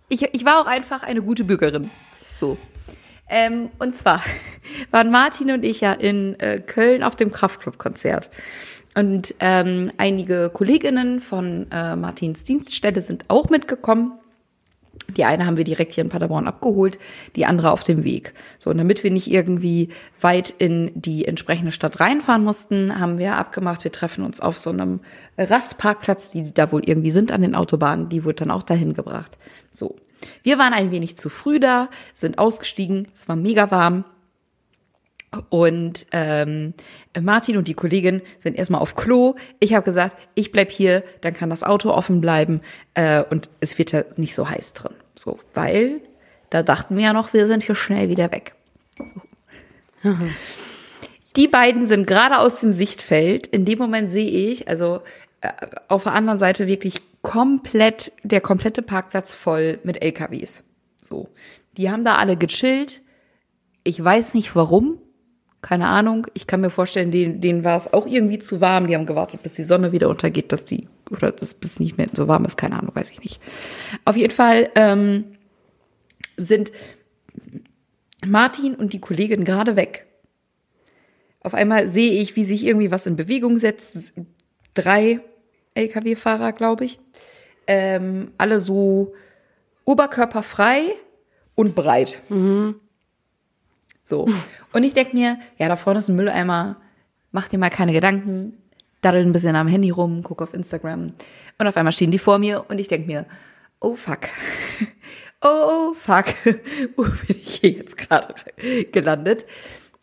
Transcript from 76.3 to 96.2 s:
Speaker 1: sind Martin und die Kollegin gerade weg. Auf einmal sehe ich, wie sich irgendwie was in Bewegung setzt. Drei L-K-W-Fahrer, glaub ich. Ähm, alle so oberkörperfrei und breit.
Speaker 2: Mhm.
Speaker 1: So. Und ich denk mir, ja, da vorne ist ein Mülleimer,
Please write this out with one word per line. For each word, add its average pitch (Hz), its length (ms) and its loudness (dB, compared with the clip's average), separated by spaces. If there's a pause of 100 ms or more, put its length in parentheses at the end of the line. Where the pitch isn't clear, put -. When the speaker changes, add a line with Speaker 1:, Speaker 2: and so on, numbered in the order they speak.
Speaker 1:
sind 202 340 0 (1500)
Martin 254 500 2
und 202 180 -4
die 196 60 -10
Kollegin 196 460 -2
gerade 202 300 0
weg. - 300 -4 (1400)
Auf 185 120 -8
einmal 208 340 2
sehe 208 340 2
ich, 202 140 -4
wie 214 100 2
sich 208 200 -2
irgendwie 214 260 4
was 185 140 -4
in 175 100 -2
Bewegung 233 420 0
setzt. 214 560 -4 (600)
Drei 214 460 2 (560)
L-K-W-Fahrer, 220 800 -2
glaub 226 280 -2
ich. 254 180 -6 (680)
Ähm, 190 720 0
alle 214 220 2
so 196 540 2 (720)
oberkörperfrei 247 960 2 (720)
und 208 200 2
breit. 135 540 2
Speaker 2:
Mhm. 202 460 0 (1300)
Speaker 1:
So. 147 220 -2 (440)
Und 240 120 2
ich 277 100 0
denk 262 200 0
mir, 240 240 0 (200)
ja, - 100 0
da 175 80 2
vorne 196 240 0
ist 208 100 -2
ein 185 60 2
Mülleimer, 180 600 0 (540)